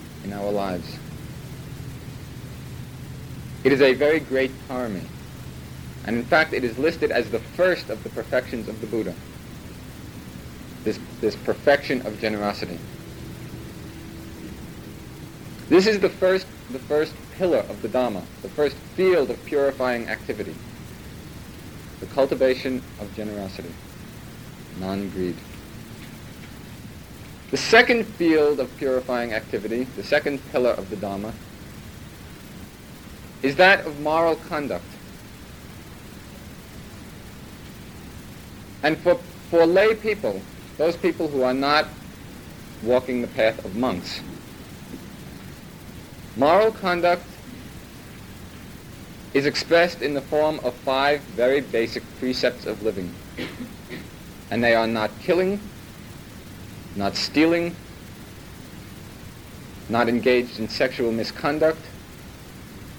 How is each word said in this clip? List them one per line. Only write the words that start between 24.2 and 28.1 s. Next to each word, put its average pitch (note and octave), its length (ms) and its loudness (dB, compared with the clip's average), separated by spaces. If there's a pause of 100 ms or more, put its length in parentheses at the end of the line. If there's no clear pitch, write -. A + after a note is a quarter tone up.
non-greed. F#2 580 -2 (2250)
The C#3 60 0
second A3+ 480 8
field D3+ 540 6